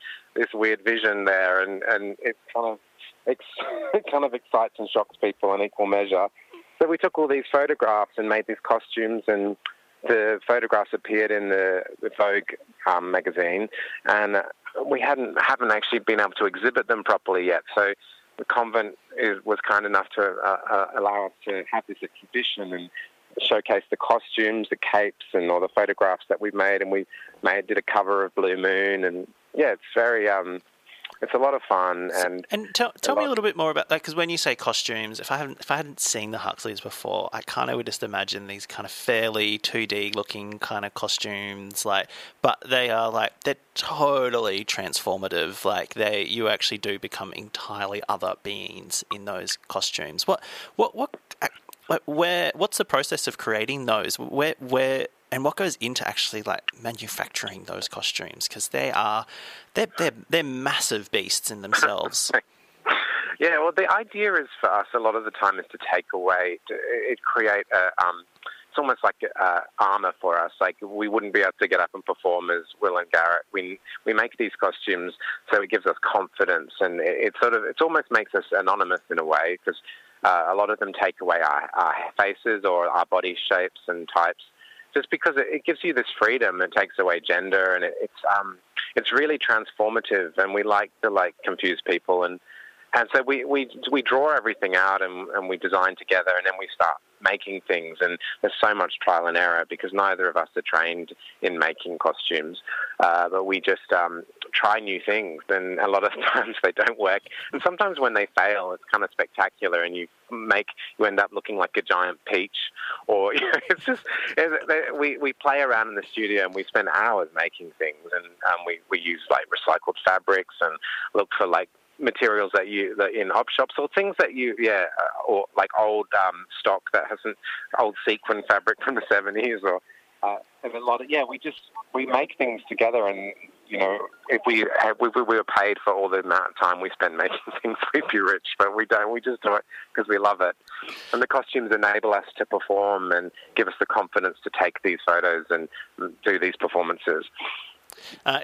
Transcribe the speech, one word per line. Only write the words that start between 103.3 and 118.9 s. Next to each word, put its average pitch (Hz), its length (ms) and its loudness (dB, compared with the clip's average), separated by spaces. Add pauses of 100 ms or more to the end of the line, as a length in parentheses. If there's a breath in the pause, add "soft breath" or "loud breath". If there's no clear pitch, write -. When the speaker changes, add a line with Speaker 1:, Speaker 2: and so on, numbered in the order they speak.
Speaker 1:
we 95 160 0
just, - 340 0
um, 85 300 0 (280)
try 110 280 2
new 98 240 -4
things, 104 420 -2
and 92 320 -2
a 101 80 2
lot 98 160 2
of 104 80 2 (120)
<laughs> - 100 2
times 113 300 -2
they 92 100 4
don't 110 260 0
work. 98 220 2 (320 loud breath)
And 139 100 -4
sometimes 180 340 0
when 127 160 2
they 104 140 2 (100)
fail, 95 360 0
it's 90 180 -12
kind 101 140 2
of - 60 -6
spectacular, 92 720 0
and 87 120 -4
you 87 140 -8 (200)
make, 110 380 -2 (320 loud breath)
you 107 60 4
end 98 160 2
up 98 100 0
looking 104 240 -6
like 92 220 0
a 101 40 0
giant 90 440 0
peach, 101 320 -2 (500 loud breath)
or 104 260 2
<laughs> - 20 -2
you - 40 2
know, - 200 0 (100)
it's 170 160 0
just, 254 180 -2 (340 loud breath)
it, 156 300 0
they, 160 140 2 (120)
we, 147 240 -2
we 139 140 -2
play 143 300 0
around 113 260 2
in 107 80 -8
the 98 160 -4
studio, 104 320 0
and 92 100 -2
we 95 120 -4
spend 101 240 0
hours 98 440 2
making 82 460 -4
things, 78 240 -4 (100)
and, 87 120 -4
um, 87 420 -2
we, 85 120 -6 (100)
we 92 100 0